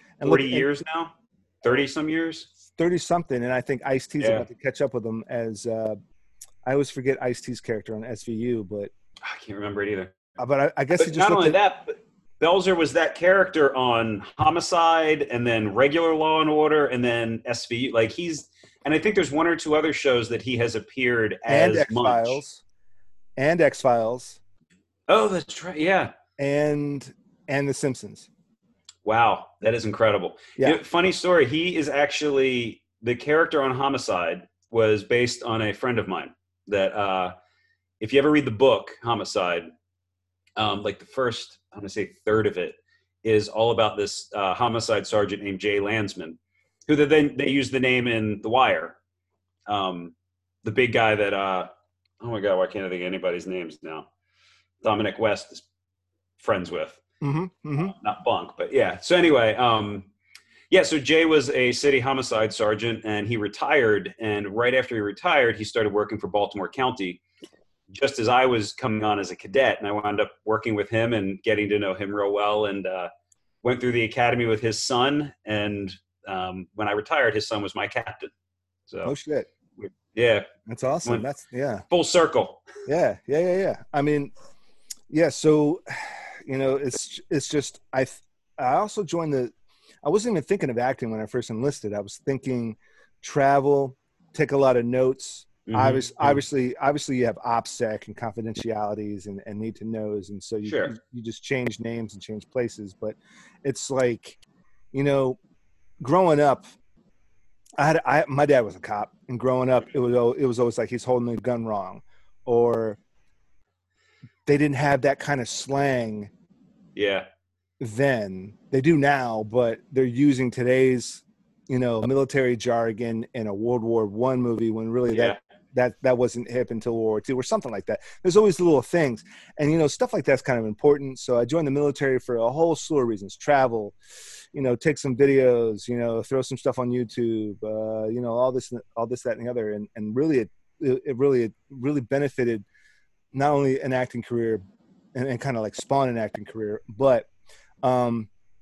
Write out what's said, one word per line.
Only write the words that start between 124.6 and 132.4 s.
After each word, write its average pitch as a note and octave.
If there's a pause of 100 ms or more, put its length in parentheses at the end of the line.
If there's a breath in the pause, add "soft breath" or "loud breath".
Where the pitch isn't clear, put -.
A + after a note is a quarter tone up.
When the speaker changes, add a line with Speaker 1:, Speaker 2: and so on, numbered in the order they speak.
Speaker 1:
when A2
really A#2
that, A#2
Speaker 2:
Yeah. - (180)
Speaker 1:
that, B2
that B2+
wasn't A#2+
hip B2
until A#2
World A2+
War G#2+
Two B2+
or B2+
something -
like G2
that. G#2+ (220 loud breath)
There's F3+
always G#3
little D#3+
things. C#3 (340 loud breath)
And, D3
you D#3+
know, D3+
stuff -
like F3+
that's C3+
kind B2+
of A2+
important. C#3
So B2
I A#2+
joined D3+
the C3+
military C#3
for A#2+
a A#2